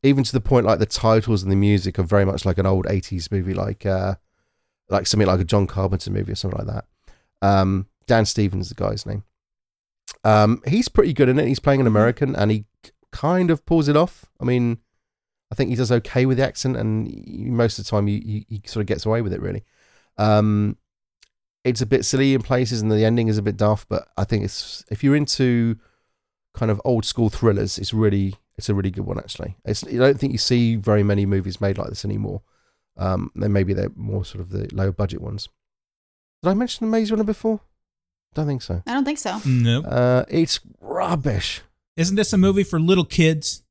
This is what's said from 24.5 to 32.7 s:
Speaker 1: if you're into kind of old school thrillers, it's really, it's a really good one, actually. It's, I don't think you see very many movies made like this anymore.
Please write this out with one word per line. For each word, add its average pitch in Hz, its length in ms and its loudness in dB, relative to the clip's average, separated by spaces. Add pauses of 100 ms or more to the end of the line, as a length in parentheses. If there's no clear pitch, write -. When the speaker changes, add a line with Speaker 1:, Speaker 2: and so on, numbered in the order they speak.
Speaker 1:
if 104 140 -6
you're 139 120 4
into 120 640 0 (760)
kind 110 160 -2
of 104 120 -2
old 120 220 0
school 113 240 0
thrillers, 101 480 0
it's 98 160 -8
really, 101 420 0 (220)
it's - 120 -10
a 107 60 2
really 98 160 -2
good 98 140 -8
one, 95 140 -6
actually. - 360 -12 (100)
It's, - 220 -6
I - 60 -8
don't 127 260 4
think 139 140 -2
you 110 60 -2
see 120 360 2
very 104 280 2
many 101 220 2
movies 95 360 -2
made 98 160 -2
like 98 120 -8
this - 140 -12
anymore. 101 380 -6 (560)